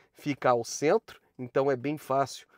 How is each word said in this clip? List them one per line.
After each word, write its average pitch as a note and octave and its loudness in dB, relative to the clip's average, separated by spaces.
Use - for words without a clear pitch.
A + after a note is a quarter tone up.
fica - 0
ao A#2+ 2
centro, - 0
então C3+ 0
é C3 2
bem C#3+ -6
fácil - -2